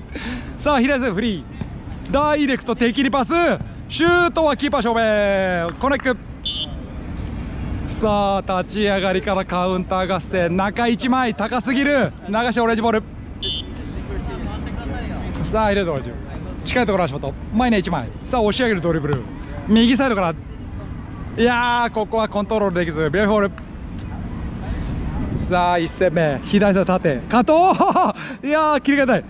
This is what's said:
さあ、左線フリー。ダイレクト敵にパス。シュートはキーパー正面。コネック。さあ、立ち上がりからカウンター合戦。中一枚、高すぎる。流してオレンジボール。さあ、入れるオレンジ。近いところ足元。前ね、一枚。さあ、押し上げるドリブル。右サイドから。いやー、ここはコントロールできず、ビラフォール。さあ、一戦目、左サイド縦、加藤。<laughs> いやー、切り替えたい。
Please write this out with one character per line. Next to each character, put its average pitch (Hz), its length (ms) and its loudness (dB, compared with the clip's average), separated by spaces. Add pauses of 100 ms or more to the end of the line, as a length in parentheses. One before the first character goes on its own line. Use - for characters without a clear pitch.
(580)
さ 294 180 2
あ、 254 40 4
左 262 240 2
線 240 100 -2
フ 170 60 -2
リ 208 240 -2 (640)
ー。 - 60 -6
ダ 294 240 4
イ 294 100 2
レ 262 100 2
ク - 60 -12
ト 233 140 -2
敵 233 260 2
に 269 80 2
パ 262 140 2
ス。 - 80 -2 (580)
シ 320 140 2
ュ 349 220 6
ー 339 40 -2
ト 330 140 2
は 285 100 2
キ 285 140 -2
ー - 20 -4
パ 285 60 2
ー 247 40 0
正 233 120 2
面。 196 840 2
コ 262 120 0
ネ 277 80 2
ッ - 20 -6
ク。 262 160 0 (1700)
さ 202 480 2
あ、 185 240 -2
立 180 140 -8
ち 214 80 0
上 196 180 2
が 190 100 2
り 185 100 0
か 196 140 0
ら 190 80 0
カ 180 240 -2
ウ 185 100 0
ン 185 60 -2
タ 185 160 -2
ー 185 160 0
合 170 60 -2
戦。 175 340 0
中 208 320 0
一 240 220 0
枚、 254 260 2
高 226 240 -2
す 254 140 -2
ぎ 269 100 2
る。 269 300 2 (160)
流 202 40 -4
し 233 200 0
て 240 80 0
オ 233 60 2
レ 226 60 2
ン - 40 0
ジ 226 40 -2
ボ 226 60 2
ー 226 60 2
ル。 220 100 0 (2500)
さ 220 140 2
あ、 - 0 -
入 202 100 2
れ 202 60 2
る 170 100 0
オ 147 40 -2
レ 135 40 -4
ン 123 60 -6
ジ。 120 60 -6 (520)
近 - 200 0
い - 20 0
と 202 80 2
こ 190 60 2
ろ 175 40 2
足 147 80 0
元。 139 220 -6 (200)
前 240 160 4
ね、 214 100 4
一 180 120 -2
枚。 135 160 -2 (160)
さ - 140 0
あ、 240 40 4
押 208 160 2
し 254 60 2
上 240 60 4
げ 214 60 2
る 180 40 0
ド 165 140 2
リ 160 80 0
ブ 143 80 -2
ル。 131 140 0 (440)
右 226 300 6
サ 269 80 4
イ 262 40 2
ド 226 60 2
か 196 60 2
ら。 165 140 0 (1040)
い 220 60 4
や 240 460 4
ー、 - 40 -8
こ 220 120 0
こ - 100 -4
は 220 140 0
コ 208 120 -2
ン 202 40 -2
ト 220 140 2
ロ 202 80 4
ー - 20 0
ル 175 80 0
で 175 80 2
き 160 80 -2
ず、 156 160 0
ビ 170 100 2
ラ 214 80 4
フ 202 60 4
ォ 214 60 4
ー - 20 -
ル。 196 100 2 (2000)
さ 175 220 4
あ、 175 40 4
一 165 140 0
戦 180 220 2
目、 156 320 2
左 202 280 4
サ 190 80 4
イ 175 40 2
ド - 0 -
縦、 175 340 2 (100)
加 226 100 4
藤。 247 120 4 (560)
<laughs> - 400 -6
い - 20 0
や 302 260 4
ー、 277 60 0
切 277 120 4
り 285 60 4
替 277 40 4
え - 20 2
た 240 120 4
い。 - 120 -4